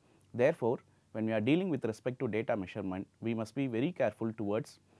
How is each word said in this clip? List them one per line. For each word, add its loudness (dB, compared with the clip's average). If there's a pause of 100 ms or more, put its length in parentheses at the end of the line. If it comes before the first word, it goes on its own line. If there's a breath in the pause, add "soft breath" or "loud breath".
(340 soft breath)
Therefore, 2 (340 soft breath)
when -2
we 0
are 2
dealing 2
with -2
respect -4
to -2
data 0
measurement, -4 (140)
we 0
must -4
be -2
very 0
careful 0
towards -2 (200 soft breath)